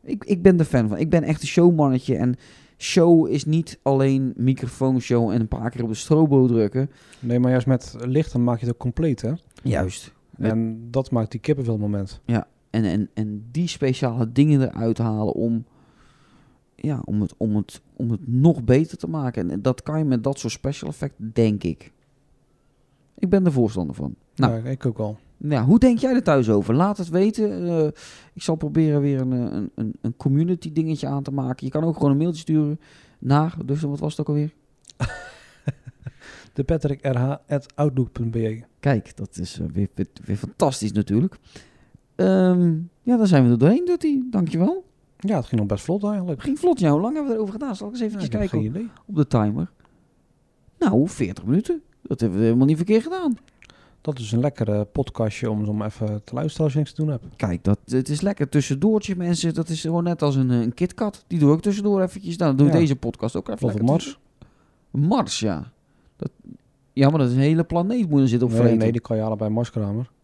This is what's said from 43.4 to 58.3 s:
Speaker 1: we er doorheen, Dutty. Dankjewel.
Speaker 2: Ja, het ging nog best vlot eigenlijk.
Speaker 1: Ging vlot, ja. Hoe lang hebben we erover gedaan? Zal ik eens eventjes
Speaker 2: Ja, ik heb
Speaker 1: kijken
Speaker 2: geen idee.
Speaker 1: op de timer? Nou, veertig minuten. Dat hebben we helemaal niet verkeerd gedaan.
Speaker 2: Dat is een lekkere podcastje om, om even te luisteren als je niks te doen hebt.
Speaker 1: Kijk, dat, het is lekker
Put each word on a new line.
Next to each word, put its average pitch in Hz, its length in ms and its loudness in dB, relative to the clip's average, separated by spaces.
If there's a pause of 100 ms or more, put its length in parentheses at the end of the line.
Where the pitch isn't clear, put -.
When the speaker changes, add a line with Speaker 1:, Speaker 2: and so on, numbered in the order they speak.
Speaker 1:
we 120 60 6
er 120 80 4
doorheen, 208 260 4
Dutty. 320 360 0 (100)
Dankjewel. 202 540 0 (340)
Speaker 2:
Ja, 202 180 -2
het 131 100 -2
ging 113 140 -2
nog 101 100 -2
best 104 140 -4
vlot 202 200 -4
eigenlijk. 185 380 -4
Speaker 1:
Ging 294 160 -4
vlot, 349 220 2
ja. 165 100 4
Hoe 151 100 4
lang 233 140 -2
hebben 285 180 -4
we 226 40 -2
erover 208 180 -4
gedaan? 240 220 -8
Zal 208 100 -12
ik 208 60 -12
eens 240 100 -6
eventjes 202 280 -4
Speaker 2:
Ja, 113 60 -4
ik 214 40 -2
heb 196 100 -2
Speaker 1:
kijken 117 220 -2
Speaker 2:
geen 190 100 -6
idee. 233 100 -12 (140)
Speaker 1:
op 208 100 -12
de 147 100 2
timer? 113 440 0 (1080)
Nou, 165 300 2
veertig 98 360 -6
minuten. 202 380 -2 (200)
Dat - 180 -6
hebben 98 180 0
we 110 60 2
helemaal 120 220 4
niet 151 100 4
verkeerd 208 260 2
gedaan. 330 340 -4 (640)
Speaker 2:
Dat 143 180 -6
is 110 140 -6
een 117 80 2
lekkere 107 440 -2
podcastje 113 680 -4
om, 107 140 -2
om 104 180 -4
even 107 420 -6
te - 100 -14
luisteren 156 300 -4
als 143 80 0
je 143 60 0
niks 151 140 -2
te 156 100 -6
doen 151 80 -2
hebt. 127 140 -6 (120)
Speaker 1:
Kijk, 90 280 -4
dat, 101 200 2
het 127 240 -2
is 147 120 -2
lekker 190 280 -2